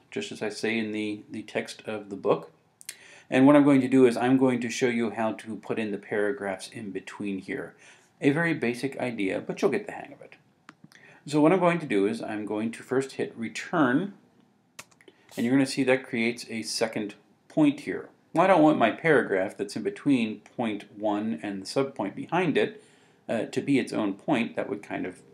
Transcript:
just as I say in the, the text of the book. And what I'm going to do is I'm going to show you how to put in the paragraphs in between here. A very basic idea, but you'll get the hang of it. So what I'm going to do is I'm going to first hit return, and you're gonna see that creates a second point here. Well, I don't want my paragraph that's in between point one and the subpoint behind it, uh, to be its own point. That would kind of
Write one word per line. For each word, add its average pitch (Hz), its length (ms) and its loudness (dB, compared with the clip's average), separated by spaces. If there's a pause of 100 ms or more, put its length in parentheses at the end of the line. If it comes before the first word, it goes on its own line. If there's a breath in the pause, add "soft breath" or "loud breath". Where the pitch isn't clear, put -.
(120)
just - 200 -8
as 113 100 -12
I 110 60 -4
say 110 300 -4
in 107 160 -4
the, 107 360 -6
the 110 120 -10
text - 440 -8
of 104 240 -10
the 101 60 -8
book. 117 360 -2 (800 loud breath)
And 131 180 6
what 147 80 10
I'm 147 80 8
going 139 180 6
to 123 60 0
do 131 180 8
is 113 120 4
I'm 131 200 4
going 127 220 4
to 120 100 -4
show 123 180 0
you 117 220 0
how 110 240 -2
to 107 220 -12
put 113 240 -6
in 107 120 -4
the 98 60 -6
paragraphs 101 720 -4
in 107 220 -12
between 98 480 -8
here. 87 340 -10 (460 soft breath)
A 147 100 4
very 165 240 0
basic 120 460 -4
idea, 107 400 -4
but 170 220 -8
you'll - 100 2
get - 160 -4
the - 60 -12
hang - 200 -14
of - 80 -20
it. - 140 -20 (880 soft breath)
So 151 160 2
what 156 100 6
I'm 190 80 2
going 175 200 2
to 160 80 -8
do 98 180 2
is 113 160 -2
I'm 107 240 -8
going 107 280 -4
to - 100 -16
first 131 300 -2
hit - 240 -6
return, 143 760 0 (1200 soft breath)
and 117 80 -2
you're 120 100 2
gonna 135 100 6
see 131 200 -2
that 127 200 2
creates 117 440 -4
a 113 120 -8
second 110 540 -4 (320)
point 147 320 2
here. - 300 -8 (240)
Well, 170 100 4
I 190 40 6
don't 180 140 8
want 151 160 6
my 110 140 4
paragraph 104 680 2
that's 101 200 -6
in 107 40 -6
between 107 600 0 (160)
point 107 280 -4 (100)
one 107 460 -2
and 101 200 -8
the 95 40 -14
subpoint 139 500 -4
behind 160 420 -2
it, 117 260 -2 (460 soft breath)
uh, 113 160 -2
to - 160 -6
be 139 180 2
its - 140 -4
own 107 200 -2
point. 117 440 -2
That 110 120 -4
would - 140 -8
kind 92 220 -8
of - 160 -12 (120)